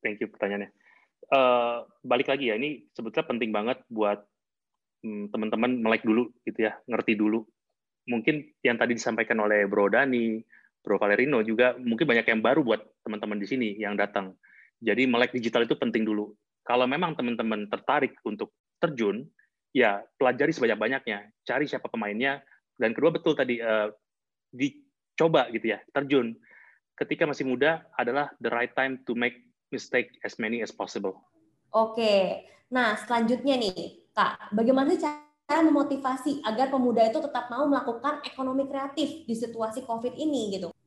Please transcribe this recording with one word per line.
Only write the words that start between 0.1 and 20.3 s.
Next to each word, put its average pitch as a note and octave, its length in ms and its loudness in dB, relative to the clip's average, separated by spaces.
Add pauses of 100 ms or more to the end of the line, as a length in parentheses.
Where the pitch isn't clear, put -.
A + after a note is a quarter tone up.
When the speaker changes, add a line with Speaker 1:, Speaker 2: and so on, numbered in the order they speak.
Speaker 1:
you A2+ 100 -4
pertanyaannya. G2+ 400 -4 (640)
Eh, B2 480 4 (260)
balik B2 220 2
lagi C3+ 240 0
ya, G#2+ 80 0
ini C#3+ 320 -6
sebetulnya B2 400 -6
penting A2+ 240 -2
banget G#2+ 320 -2
buat, G#2 320 0 (880)
hmm, G#2 240 -8
teman-teman A2 480 -2
melek A2+ 240 2
dulu A2+ 400 2
gitu A2 260 -2
ya, G#2+ 60 -4 (160)
ngerti A2+ 240 0
dulu. G#2+ 320 0 (640)
Mungkin C3 400 -2 (160)
yang A#2+ 100 2
tadi A#2 220 0
disampaikan A2+ 400 0
oleh G#2+ 320 4
Bro G#2 240 4
Dani, A#2 480 2 (400)
Bro G2+ 160 0
Valerino A#2 480 2
juga B2 320 2
mungkin A#2+ 320 0
banyak A2+ 160 4
yang A2 160 2
baru C3+ 240 4
buat A2+ 160 0 (240)
teman-teman G#2 320 -6
di G2+ 80 -6
sini B2 220 -2 (100)
yang G#2 160 -4
datang. G2 400 -2 (480)
Jadi A#2 240 2
melek A#2+ 240 4
digital A#2+ 340 0
itu A#2 140 -2
penting A2+ 240 0
dulu. G#2 320 -2 (320)
Kalau B2 180 2
memang D#3 300 -2
teman-teman A2+ 560 -4
tertarik C#3 560 -2
untuk G#2+ 240 -6 (320)
terjun, A#2 400 -2 (480)
ya G#2+ 320 2 (160)
pelajari C3 320 2